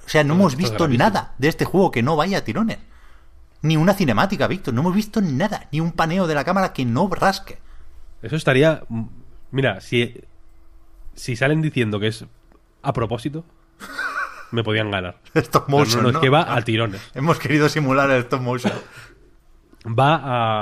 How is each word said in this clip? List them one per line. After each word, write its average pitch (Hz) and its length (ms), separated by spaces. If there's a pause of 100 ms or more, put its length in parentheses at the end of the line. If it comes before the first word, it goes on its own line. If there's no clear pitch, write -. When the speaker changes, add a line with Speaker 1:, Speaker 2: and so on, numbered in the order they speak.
Speaker 1:
o - 60
sea, 151 140
no 143 60
Speaker 2:
No, 165 100
Speaker 1:
hemos 180 140
Speaker 2:
esto 147 100
es 190 60
Speaker 1:
visto 110 160
Speaker 2:
gravísimo. 131 180
Speaker 1:
nada - 340
de 139 120
este 160 160
juego 180 260
que 123 100
no 143 140
vaya 175 240
a - 60
tirones. 214 320 (840)
Ni 156 140
una 180 180
cinemática, 156 520
Víctor. 131 280
No 123 60
hemos 175 140
visto 214 260
nada. 180 500
Ni 147 80
un 165 140
paneo 170 340
de 156 80
la 147 80
cámara 185 300
que 135 120
no 131 240
rasque. - 480 (640)
Speaker 2:
Eso 117 140
estaría, 151 540
mm, 113 140 (480)
mira, 123 300
si, 117 400 (920)
si - 200
salen 143 260
diciendo 117 380
que 104 80
es - 180 (580)
a 139 100
propósito, 120 500 (1080)
me 113 120
podían 107 280
ganar. 92 340
Speaker 1:
<laughs> - 80
Stop - 360
Speaker 2:
No, 139 80
no, - 20
Speaker 1:
motion, 120 240
Speaker 2:
no, 127 60
es 120 40
Speaker 1:
¿no? 156 80
Speaker 2:
que 135 80
va 143 260
a 123 60
tirones. 110 400 (140)
Speaker 1:
Hemos 151 240
querido 151 300
simular 139 420
el 127 120
stop 131 180
motion. 127 320 (1120)
Speaker 2:
Va 135 320 (420)